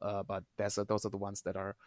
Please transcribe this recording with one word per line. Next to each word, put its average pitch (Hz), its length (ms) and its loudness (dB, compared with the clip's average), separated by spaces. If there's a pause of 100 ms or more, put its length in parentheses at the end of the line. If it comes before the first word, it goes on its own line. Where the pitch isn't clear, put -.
uh, 101 220 0
but 98 180 -2 (140)
there's 101 220 2
a, 104 60 4
those 104 200 2
are 104 60 2
the 98 80 -4
ones 98 240 -2
that 98 140 0
are 95 200 -2 (100)